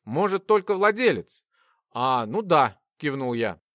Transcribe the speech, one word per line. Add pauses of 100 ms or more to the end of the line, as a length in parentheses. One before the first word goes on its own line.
может
только
владелец». (480)
«А,
ну
да», (200)
кивнул
я. (140)